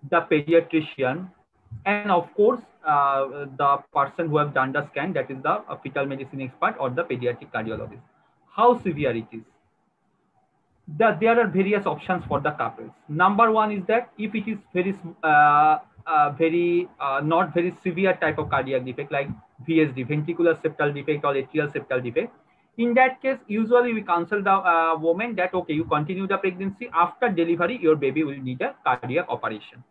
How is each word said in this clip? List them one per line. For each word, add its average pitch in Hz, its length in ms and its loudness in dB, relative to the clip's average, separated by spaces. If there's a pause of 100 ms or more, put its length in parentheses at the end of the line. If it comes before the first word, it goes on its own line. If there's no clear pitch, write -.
(100)
the 170 120 2 (100)
pediatrician, 160 960 0 (560)
and 208 260 0
of 170 220 2
course, 233 280 4 (240)
uh, 139 600 2 (120)
the 143 200 4 (160)
person 147 360 0
who 151 80 2
have 147 160 0
done 135 180 0
the 143 180 -2
scan, 160 240 -6
that 135 160 -4
is 131 140 -10
the, 147 80 -2
uh, 208 320 -4
fetal 139 220 -4
medicine 139 360 -10
expert 175 380 -2
or 135 100 0
the 135 140 -2
pediatric 123 480 -4
cardiologist. 110 500 -8 (540)
How 240 240 4
severe 147 360 -2
it 113 160 -6
is? 113 100 -14 (1600)
The, 214 240 4
there 226 180 4
are 226 80 2
various 196 380 0
options 180 400 -4
for 143 140 -2
the 147 120 -2
couples. 113 400 -8 (160)
Number 196 440 4
one 214 200 2
is 196 140 -6
that 233 320 0
if 214 160 -8
it 220 140 -4
is 220 100 -6 (160)
very, 185 220 0 (280)
uh, 151 540 6 (300)
uh, 147 240 2
very, 175 580 0 (100)
uh, 139 240 -2
not 165 300 0
very 175 300 0
severe 185 320 0
type 156 240 -2
of 147 100 -4
cardiac 131 360 -2
defect 127 260 -10
like 139 180 -4 (380)
V 160 140 4
S 151 120 2
D, 127 100 -6
ventricular 156 560 0
septal 147 340 -2
defect 143 320 -4
or 143 100 0
atrial 147 360 -2
septal 131 320 -4
defect, 135 300 -4 (440)
in 233 180 0
that 254 260 2
case, 262 160 -2 (100)
usually 226 460 2
we 214 80 -4
counsel 175 400 -2
the, 196 100 2
uh, 165 460 2
woman 175 380 0
that, 180 180 -2
okay, 175 200 -2
you 156 100 -2
continue 165 420 -2
the 196 120 -2
pregnancy. 196 560 -4
After 175 360 2
delivery, 170 500 0
your 160 160 4
baby 139 280 0
will 139 160 -6
need 127 220 -8
a 269 120 -4 (100)
cardiac 127 460 -2
operation. 117 600 -8